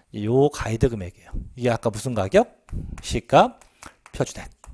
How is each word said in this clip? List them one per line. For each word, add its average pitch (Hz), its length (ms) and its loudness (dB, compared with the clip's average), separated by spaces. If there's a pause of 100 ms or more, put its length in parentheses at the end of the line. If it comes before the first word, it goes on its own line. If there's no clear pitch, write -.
(160)
요 120 340 4
가이드 113 380 -2
금액이에요. 101 420 -12 (260)
이게 123 140 0
아까 117 200 0
무슨 113 240 -6
가격? 107 500 0 (380)
시가 175 560 2 (540)
표준액. - 380 -8 (240)